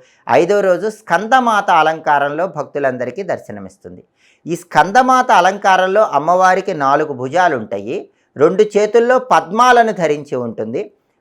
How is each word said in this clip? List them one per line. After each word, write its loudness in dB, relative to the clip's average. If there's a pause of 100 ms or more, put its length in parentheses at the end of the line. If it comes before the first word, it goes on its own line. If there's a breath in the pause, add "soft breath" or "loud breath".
(300 soft breath)
ఐదో 2
రోజు 0
స్కందమాత 0
అలంకారంలో 0
భక్తులందరికీ -6
దర్శనమిస్తుంది. -12 (440)
ఈ -6
స్కందమాత 2
అలంకారంలో 2
అమ్మవారికి 0
నాలుగు 0
భుజాలుంటాయి. -4 (280)
రెండు 2
చేతుల్లో 2
పద్మాలను 2
ధరించి -4
ఉంటుంది. -8 (300)